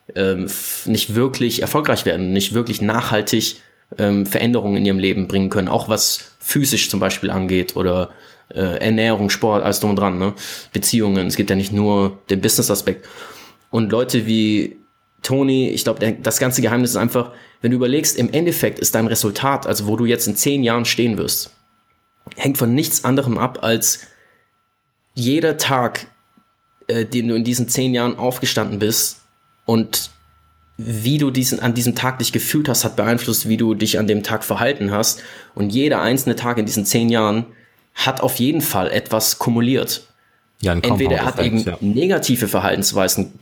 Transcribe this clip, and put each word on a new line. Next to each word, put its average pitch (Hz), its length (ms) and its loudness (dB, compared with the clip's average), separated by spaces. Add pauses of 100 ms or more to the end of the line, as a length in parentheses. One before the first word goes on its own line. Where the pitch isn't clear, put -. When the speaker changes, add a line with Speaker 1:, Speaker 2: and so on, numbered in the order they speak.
(160)
Speaker 1:
ähm, 95 300 0
f-, - 400 -8
nicht 110 280 0
wirklich 120 480 0
erfolgreich 147 440 0
werden, 92 260 0
nicht 98 220 0
wirklich 113 260 -2
nachhaltig, 110 800 0 (380)
ähm, 101 280 2
Veränderungen 101 520 0
in 98 80 2
ihrem 98 120 2
Leben 92 300 0
bringen 95 220 0
können, 92 180 0
auch - 200 -2
was - 520 -2
physisch - 500 0
zum 98 100 -2
Beispiel 98 300 -2
angeht 92 460 -2
oder, 90 340 0 (380)
äh, 90 300 -4
Ernährung, 110 520 2
Sport, 107 320 0
alles 101 160 0
drum 107 120 0
und 98 60 2
dran, 98 220 0
ne? 98 140 0 (400)
Beziehungen, 98 540 0
es 95 100 -4
gibt 101 140 0
ja 98 60 2
nicht 98 160 -2
nur 101 460 2 (120)
den 98 100 0
Business-Aspekt. 104 680 0 (640)
Und 110 220 0
Leute 120 340 0
wie 107 500 2 (460)
Tony, 135 460 2
ich - 160 -4
glaub, 113 160 -2
der, 110 120 2
das - 260 -2
ganze 127 240 0
Geheimnis 120 280 2
ist 110 60 0
einfach, 120 360 0 (280)
wenn 117 100 0
du 127 60 2
überlegst, 131 400 0
im 113 160 0
Endeffekt 160 460 0
ist - 160 0
dein 113 120 2
Resultat, 113 600 0
also 101 200 -2
wo 107 100 0
du 117 100 2
jetzt 120 200 0
in 104 80 0
zehn 143 300 0
Jahren 117 200 2
stehen 113 340 0
wirst, - 360 -4 (840)
hängt 139 220 -2
von 120 160 2
nichts 156 300 0
anderem 123 340 2
ab, 123 240 -2
als - 380 0 (1120)
jeder 147 420 0
Tag, 127 500 -2 (840)
äh, 113 160 0
den 117 240 -2
du 117 60 0
in 113 100 0
diesen 120 240 0
zehn 127 260 0
Jahren 120 240 0
aufgestanden 113 600 -2
bist - 420 0 (460)
und 113 440 0 (640)
wie 117 420 -2
du 139 120 2
diesen, 127 300 0
an 120 140 0
diesem 120 200 0
Tag 127 260 -2
dich 113 120 -2
gefühlt 147 360 0
hast, 120 160 0
hat 113 120 -4
beeinflusst, 113 520 0
wie 110 100 2
du 113 160 2
dich 107 240 0
an 107 80 0
dem 104 160 2
Tag 110 220 -4
verhalten 110 460 -2
hast. - 320 -2 (320)
Und 101 160 -2
jeder 131 300 2
einzelne 120 360 0
Tag 120 200 -2
in 107 80 0
diesen 101 220 -2
zehn 117 240 2
Jahren 110 340 2 (500)
hat - 280 -2
auf 127 140 0
jeden 143 260 0
Fall 92 280 0
etwas - 480 0
kumuliert. 117 680 0 (560)
Speaker 2:
Ja, 90 100 2
ein 87 100 0
Speaker 1:
Entweder 120 340 2
er 117 100 0
hat 127 100 -2
Speaker 2:
Compound-Effekt, 113 300 2
Speaker 1:
eben 92 40 -2
Speaker 2:
ja. 87 100 -6
Speaker 1:
negative 127 680 2
Verhaltensweisen, 95 920 2